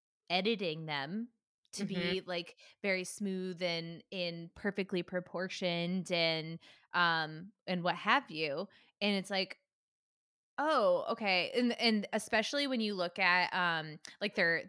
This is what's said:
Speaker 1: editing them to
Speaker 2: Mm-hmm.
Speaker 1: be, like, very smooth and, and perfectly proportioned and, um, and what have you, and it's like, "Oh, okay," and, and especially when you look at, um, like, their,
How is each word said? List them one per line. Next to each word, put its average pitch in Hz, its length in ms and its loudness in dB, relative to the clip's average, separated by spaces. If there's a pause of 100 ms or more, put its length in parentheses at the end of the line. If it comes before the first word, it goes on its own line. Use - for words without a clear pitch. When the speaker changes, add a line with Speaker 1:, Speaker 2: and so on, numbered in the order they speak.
(300)
Speaker 1:
editing 185 560 0
them 156 440 -4 (440)
to 196 120 -4
Speaker 2:
Mm-hmm. - 0 -
Speaker 1:
be, 175 400 0
like, 175 300 -6 (260)
very 185 220 0
smooth 185 580 -4
and, 170 500 -4
and 170 440 -6
perfectly 190 480 -2
proportioned 180 1080 -2
and, 165 480 0 (340)
um, 165 580 2 (160)
and 180 160 -2
what 175 120 2
have 233 360 2
you, 156 360 -4 (340)
and 202 140 2
it's 190 140 -2
like, 190 300 -2 (1000)
"Oh, 233 540 4
okay," 190 440 2
and, 240 240 4
and 220 340 2
especially 226 540 0
when 262 140 0
you 208 140 0
look 180 240 -2
at, 180 340 4
um, 165 460 -2 (220)
like, 208 140 -2
their, 170 340 2